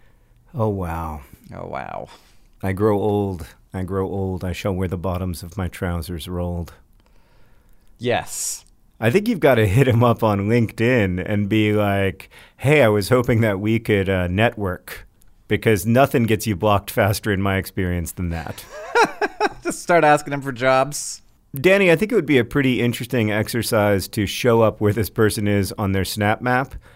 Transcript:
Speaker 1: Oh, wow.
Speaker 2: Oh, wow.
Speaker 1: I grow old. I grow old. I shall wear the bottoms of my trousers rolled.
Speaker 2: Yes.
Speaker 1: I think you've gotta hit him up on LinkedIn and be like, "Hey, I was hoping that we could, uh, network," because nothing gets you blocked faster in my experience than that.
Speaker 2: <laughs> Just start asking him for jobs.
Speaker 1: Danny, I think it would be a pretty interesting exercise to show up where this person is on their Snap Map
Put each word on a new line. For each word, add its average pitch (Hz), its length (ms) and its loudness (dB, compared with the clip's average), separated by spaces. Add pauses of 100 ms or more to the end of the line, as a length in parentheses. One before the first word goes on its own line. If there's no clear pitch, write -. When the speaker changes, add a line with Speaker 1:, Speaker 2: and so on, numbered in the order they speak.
(540)
Speaker 1:
Oh, 110 140 0
wow. 82 540 -6 (320)
Speaker 2:
Oh, 87 120 -14
wow. 55 420 -12 (540)
Speaker 1:
I 95 100 -2
grow 104 280 2
old. 101 460 -2 (260)
I 92 120 -6
grow 95 240 -4
old. 95 360 -4
I 90 80 -4
shall 95 220 -4
wear 92 140 -2
the 90 100 -4
bottoms 90 440 -4
of 85 140 -14
my 92 120 -4
trousers 87 600 -6
rolled. 87 460 -6 (1200)
Speaker 2:
Yes. - 680 -4 (340)
Speaker 1:
I 113 120 2
think 208 180 0
you've 208 120 -2
gotta 117 260 4
hit 127 220 4
him 117 160 4
up 117 180 2
on 101 260 2
LinkedIn 110 760 2
and 104 220 -2
be 107 240 2
like, 98 560 0 (300)
"Hey, 147 240 4
I 113 60 6
was 104 200 2
hoping 123 320 2
that 104 200 2
we 110 180 0
could, 98 320 0
uh, 90 160 0
network," 95 800 -4 (420)
because 104 380 2
nothing 123 380 4
gets 110 220 0
you 107 80 0
blocked 101 360 0
faster 104 420 0
in 95 80 0
my 98 160 0
experience 90 560 -4
than 90 160 -6
that. - 360 -8 (500)
Speaker 2:
<laughs> - 480 -6
Just - 180 -8
start 170 240 0
asking 147 300 2
him 139 80 -8
for 135 100 -8
jobs. 131 680 -2 (360)
Speaker 1:
Danny, 185 320 4
I 165 60 6
think 208 160 -2
it - 20 -2
would 170 120 2
be 143 120 4
a 117 60 4
pretty 131 380 0
interesting 117 500 0
exercise 104 760 2
to 101 180 -2
show 117 340 2
up 107 220 2
where 104 100 4
this 98 180 -2
person 104 380 0
is 101 300 0
on 101 140 0
their 95 120 0
Snap 104 380 -2
Map 127 320 -2 (220)